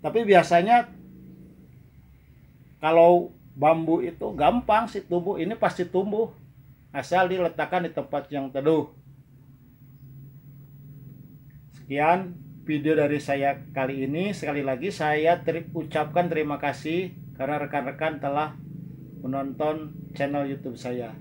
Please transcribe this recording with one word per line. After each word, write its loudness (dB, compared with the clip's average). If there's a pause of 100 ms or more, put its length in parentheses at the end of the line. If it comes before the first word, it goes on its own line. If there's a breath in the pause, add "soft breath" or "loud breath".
Tapi 0
biasanya 6 (1900)
kalau 8 (240)
bambu 4
itu -6
gampang 2
sih -8
tumbuh. -2
Ini -2
pasti 0
tumbuh, 0 (640)
asal 0
diletakkan -2
di -10
tempat -6
yang -6
teduh. 2 (3000)
Sekian 0 (320)
video 0
dari 2
saya 0 (160)
kali -4
ini. -4
Sekali -4
lagi -4
saya 2
teri-, -4
ucapkan -2
terima -2
kasih -4 (220)
karena -4
rekan-rekan -4
telah -4 (640)
menonton -4 (240)
channel -2
YouTube -10
saya. -8